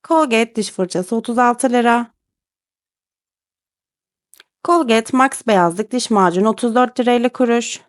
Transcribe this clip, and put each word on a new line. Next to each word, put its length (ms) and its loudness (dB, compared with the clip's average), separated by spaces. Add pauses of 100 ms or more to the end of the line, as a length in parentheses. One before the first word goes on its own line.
Colgate 500 0
diş 160 -4
fırçası 460 -4
otuz 220 -4
altı 320 0
lira. 440 0 (2500)
Colgate 520 0
Max 300 0
beyazlık 460 0
diş 180 -6
macunu 380 2
otuz 260 -2
dört 260 0
lira 120 2
elli 160 0
kuruş. 600 -2